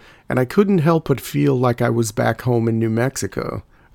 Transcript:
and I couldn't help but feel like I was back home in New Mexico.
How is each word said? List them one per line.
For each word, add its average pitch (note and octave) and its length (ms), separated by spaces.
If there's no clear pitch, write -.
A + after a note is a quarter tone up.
and B2 120
I B2+ 60
couldn't G3 340
help D#3+ 280
but C3+ 140
feel C#3+ 360
like B2 240
I A#2+ 80
was A#2 220
back A#2 300
home A#2 260
in A2+ 100
New A2+ 120
Mexico. A2+ 760